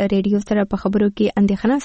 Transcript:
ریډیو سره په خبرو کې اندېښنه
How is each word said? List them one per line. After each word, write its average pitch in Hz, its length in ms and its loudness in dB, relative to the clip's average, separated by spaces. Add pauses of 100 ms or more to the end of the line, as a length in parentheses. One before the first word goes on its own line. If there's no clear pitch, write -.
ریډیو 202 380 0 (100)
سره 208 160 2
په 196 120 -6
خبرو 208 300 0
کې 202 220 0 (120)
اندېښنه 202 440 0